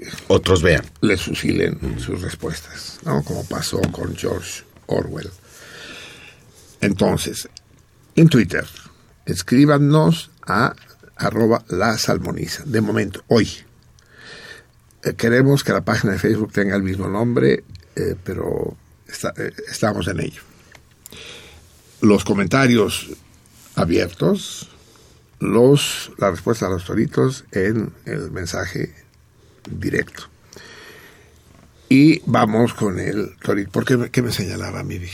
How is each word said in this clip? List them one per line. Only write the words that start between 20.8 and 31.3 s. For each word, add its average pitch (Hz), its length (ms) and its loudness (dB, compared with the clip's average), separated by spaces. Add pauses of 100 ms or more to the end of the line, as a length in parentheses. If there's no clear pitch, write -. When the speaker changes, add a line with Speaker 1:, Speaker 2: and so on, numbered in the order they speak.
Speaker 2:
Los 104 220 6
comentarios 107 840 2 (680)
abiertos, 101 920 0 (720)
los, 123 800 2
la 101 120 2
respuesta 107 360 -2
a - 20 -2
los 90 160 -4
toritos 127 680 -2
en 101 420 -2 (120)
el 104 260 -8
mensaje 92 600 -6 (760)
directo. 92 540 -6 (1700)